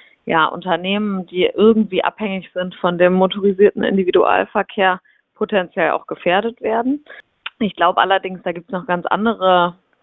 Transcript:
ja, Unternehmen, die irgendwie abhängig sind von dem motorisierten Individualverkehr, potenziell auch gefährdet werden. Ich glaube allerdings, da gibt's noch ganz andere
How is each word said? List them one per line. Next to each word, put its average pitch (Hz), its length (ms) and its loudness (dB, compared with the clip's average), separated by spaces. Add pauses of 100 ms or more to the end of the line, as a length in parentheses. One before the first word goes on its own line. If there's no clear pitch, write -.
(240)
ja, 160 220 2
Unternehmen, 185 800 -4
die 180 180 -2
irgendwie 214 580 2
abhängig 190 520 -6
sind 185 220 -8
von 175 200 -2
dem 180 160 4
motorisierten 190 720 2
Individualverkehr, 190 1120 0 (360)
potenziell 185 560 -2
auch - 160 -4
gefährdet 202 560 -2
werden. 240 420 -2 (560)
Ich 208 160 -2
glaube 175 240 0
allerdings, 190 420 -2
da 180 100 -6
gibt's 170 200 -12
noch 175 140 -6
ganz 175 200 -2
andere 185 680 2 (260)